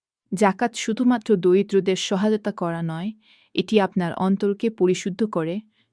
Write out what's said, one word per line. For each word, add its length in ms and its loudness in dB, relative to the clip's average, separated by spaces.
জাকাত 400 0
শুধুমাত্র 640 0
দরিদ্রদের 600 2
সহায়তা 560 -2
করা 300 -4
নয়, 300 -6
এটি 260 2
আপনার 340 0
অন্তরকে 560 0
পরিশুদ্ধ 540 0
করে, 360 -4